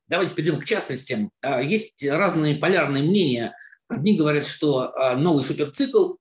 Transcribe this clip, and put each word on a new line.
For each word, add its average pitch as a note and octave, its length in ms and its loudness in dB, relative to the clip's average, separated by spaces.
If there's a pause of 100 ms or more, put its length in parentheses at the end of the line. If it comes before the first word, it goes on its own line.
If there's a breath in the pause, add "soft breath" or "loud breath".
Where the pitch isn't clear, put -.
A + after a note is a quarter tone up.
Давайте F3 260 -2
перейдем D#3 240 -2
к B2+ 60 -10
частностям. B2+ 640 -2 (140)
А, C3 180 -2
есть G3+ 320 -2 (100)
разные D3+ 540 0
полярные D3 460 0
мнения. D3+ 500 2 (360 soft breath)
Одни F3 280 0
говорят, D3+ 300 2
что, C3 500 0
а, C3 200 0
новый D3 260 4
суперцикл G3+ 800 0